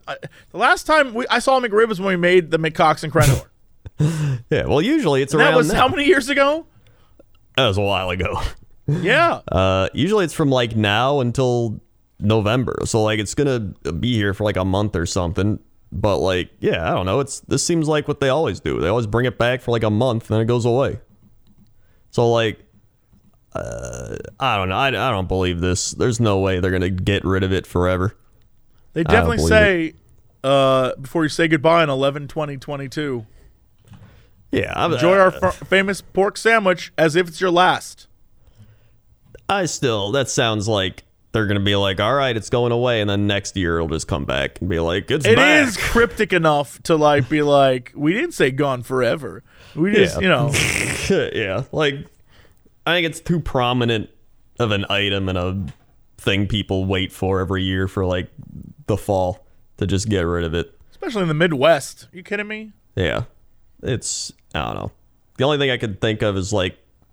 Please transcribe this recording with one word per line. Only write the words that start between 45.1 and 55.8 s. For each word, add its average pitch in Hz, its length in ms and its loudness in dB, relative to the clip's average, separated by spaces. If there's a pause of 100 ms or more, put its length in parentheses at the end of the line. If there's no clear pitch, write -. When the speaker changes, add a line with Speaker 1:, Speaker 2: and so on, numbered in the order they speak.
Speaker 1:
It 220 100 6
Speaker 2:
back." 285 320 4
Speaker 1:
is 202 100 -6
cryptic - 540 0
enough 156 520 0
to, 165 120 0
like, 147 320 4
be 151 140 0
like, 139 540 4
"We 151 180 0
didn't 330 200 -2
say 139 180 2
gone 135 320 -2
forever. 127 600 -2 (320)
We 180 180 0
just, - 240 4
Speaker 2:
Yeah. - 40 -2
Speaker 1:
you 190 60 2
know." 147 300 2
Speaker 2:
<laughs> - 60 0 (400)
Yeah, 113 680 -2
like, 143 340 -2 (800)
I 160 60 2
think 175 140 0
it's 156 120 -8
too 175 220 -2
prominent 120 680 0 (480)
of 117 140 0
an 101 180 -2
item 98 380 0
and 92 100 -2
a 92 280 -4 (520)